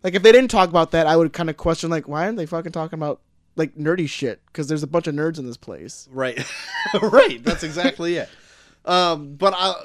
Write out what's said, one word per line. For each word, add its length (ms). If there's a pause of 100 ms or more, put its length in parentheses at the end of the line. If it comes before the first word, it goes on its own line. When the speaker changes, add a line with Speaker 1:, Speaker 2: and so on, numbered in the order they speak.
Speaker 1:
Like, 140
if 80
they 80
didn't 180
talk 200
about 220
that, 140
I 100
would 180
kinda 200
question, 380
like, 160
why 180
aren't 120
they 100
fucking 240
talking 260
about, 240 (340)
like, 220
nerdy 320
shit? 320 (100)
'Cause 160
there's 140
a 60
bunch 180
of 80
nerds 240
in 80
this 120
place. 540
Speaker 2:
Right. 320 (300)
<laughs> 260
Right. 460
That's 180
exactly 520
it. 140 (560)
Um, 500
but 200
I 300